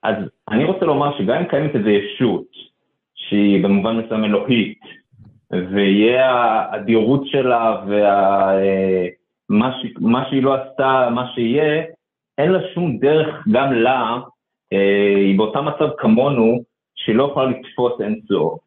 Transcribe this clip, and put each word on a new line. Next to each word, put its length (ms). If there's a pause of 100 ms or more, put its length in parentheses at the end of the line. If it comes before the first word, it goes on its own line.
אז 120 (360)
אני 140
רוצה 200
לומר 340
שגם 180
אם 80
קיימת 320
איזו 120
ישות, 580 (680)
שהיא 500
במובן 320
מסוים 280
אלוהית, 560 (720)
ויהיה 800
האדירות 960
שלה, 640
וה-, 720
אה, 460 (420)
מה 240
ש-, 280
מה 300
שהיא 120
לא 120
עשתה, 560
מה 240
שיהיה, 480 (560)
אין 140
לה 60 (160)
שום 240
דרך, 540
גם 200
לה, 460 (540)
אה, 440
היא 220
באותה 220
מצב 280 (100)
כמונו, 640 (320)
שהיא 220
לא 140
יכולה 200
לתפוס 500
אין 280
סוף. 380